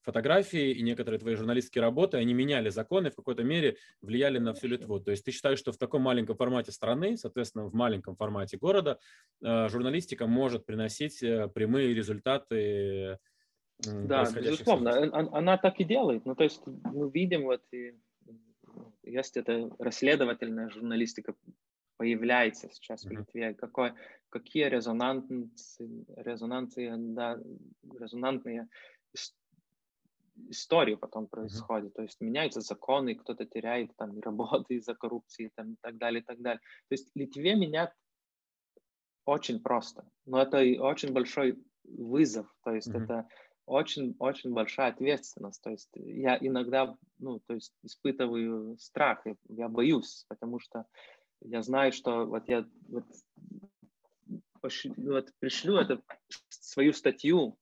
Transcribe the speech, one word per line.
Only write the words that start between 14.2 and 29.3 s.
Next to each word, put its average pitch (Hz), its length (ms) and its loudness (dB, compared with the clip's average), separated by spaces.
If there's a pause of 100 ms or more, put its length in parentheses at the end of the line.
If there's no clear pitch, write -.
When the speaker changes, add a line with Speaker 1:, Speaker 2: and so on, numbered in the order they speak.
Speaker 2:
безусловно, - 0 -
Speaker 1:
событий? 127 320 6
Speaker 2:
он-, 151 140 2
он-, 156 200 0
она 170 240 6
так 190 220 2
и 190 40 4
делает. 170 420 2
Ну, 131 80 -2
то 160 100 4
есть - 220 0
мы 139 440 -4
видим, 170 340 0
вот, 127 180 0 (100)
и, 123 220 -12 (1080)
есть 127 340 -4
эта 117 420 0
расследовательная 120 920 0
журналистика 113 640 -4 (640)
появляется 117 720 2
сейчас - 380 -14
в - 20 -12
Speaker 1:
Мгм. 104 160 -8
Speaker 2:
Литве. 113 280 -6
Какой, 120 380 -2 (360)
какие 147 400 0
резонанс-, 123 1120 -2 (380)
резонансы, 120 800 -6
да, 117 420 -4 (600)
резонантные 117 680 -6 (480)
ис-, - 180 -12 (1160)